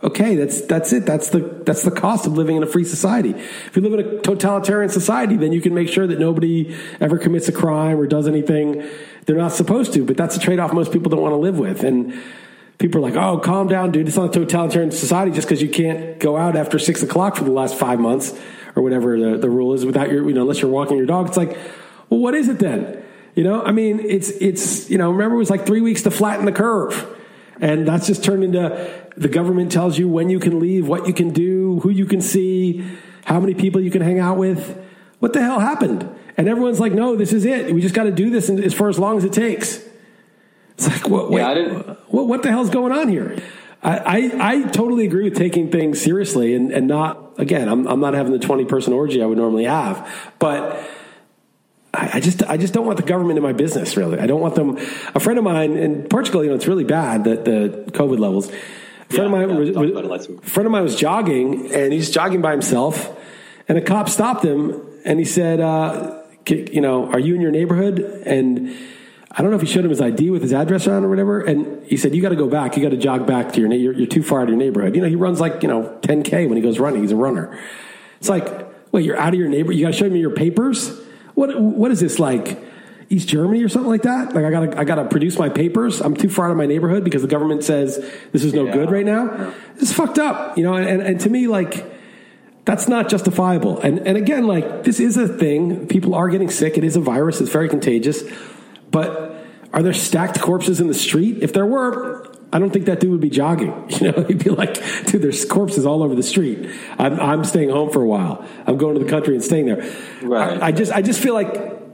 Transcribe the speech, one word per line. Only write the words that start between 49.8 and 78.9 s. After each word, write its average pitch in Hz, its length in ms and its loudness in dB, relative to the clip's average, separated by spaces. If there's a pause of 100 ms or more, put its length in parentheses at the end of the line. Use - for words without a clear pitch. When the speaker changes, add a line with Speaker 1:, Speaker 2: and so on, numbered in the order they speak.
Speaker 1:
but - 440 -2 (1120)
I, - 220 -4
I - 60 -2
just, 180 240 0
I 156 120 -2
just 185 160 0
don't 226 140 0
want 214 120 0
the 180 60 -2
government 175 320 0
in 147 60 2
my 139 100 0
business, 143 440 -2
really. 87 220 0
I - 80 0
don't 139 140 2
want 165 140 -2
them. 143 240 0 (360)
A 139 60 2
friend 240 180 2
of 226 60 2
mine 156 320 0
in 151 280 -2
Portugal, 202 380 0
you 151 80 2
know, 135 60 0
it's - 120 -2
really 180 160 2
bad, 120 400 0
the, 113 120 2
the 107 540 -2
covid 131 280 0
levels. 101 300 0
A - 40 -14
friend - 600 -16
Speaker 2:
Yeah, 190 120 2
Speaker 1:
of 202 80 0
mine 190 180 0
Speaker 2:
yeah, 175 60 0
Speaker 1:
was, 147 140 2
Speaker 2:
talked 185 100 -2
Speaker 1:
was, 147 100 2
Speaker 2:
about 90 140 -4
it 92 60 -6
last - 200 -10
week. - 140 -18
Speaker 1:
friend 208 220 0
of 226 60 2
mine 202 120 2
was 127 120 0
jogging, 151 800 0
and 139 180 2
he's 160 180 -2
jogging 180 300 0
by 160 120 2
himself, 135 640 -2 (500)
and 156 80 2
a 165 60 0
cop 196 260 0
stopped 240 360 0
him, 147 360 0 (240)
and 156 140 0
he 165 60 2
said, 165 360 0
uh, 160 640 -2 (220)
"K-, - 280 0
you 156 80 2
know, 131 300 0
are 127 80 0
you 151 160 2
in 175 60 0
your 160 100 2
neighborhood?" 175 480 0 (260)
And 131 480 0 (600)
I - 100 -4
don't 190 80 2
know 214 60 2
if 170 60 0
he 160 60 -2
showed 185 160 2
him 170 60 2
his 143 100 0
I 123 100 2
D 147 200 2
with 180 120 0
his 127 100 0
address 160 340 0
on 196 180 2
or 196 40 0
whatever. 196 320 0
And - 460 -2
he - 100 0
said, - 180 0
"You 175 80 2
gotta 180 140 0
go 151 120 2
back. 135 280 -2
You 143 80 0
gotta 139 120 2
jog 123 300 0
back 123 280 0
to - 60 2
your, 110 80 4
na-, 113 80 2
you're, 127 180 0
you're 127 120 0
too 160 160 2
far 151 180 0
out 123 40 0
of 120 60 0
your 113 80 2
neighborhood." 107 360 0
You 175 80 2
know, 175 60 2
he 160 80 2
runs, 175 240 0
like, 165 240 -2
you 156 40 0
know, 113 340 -4
ten 151 200 2
K 135 240 0
when 117 100 2
he 113 60 0
goes 113 160 2
running. 131 240 0
He's 101 80 0
a 107 60 2
runner. 120 420 -2 (600)
It's - 80 -8
like, 190 180 0 (460)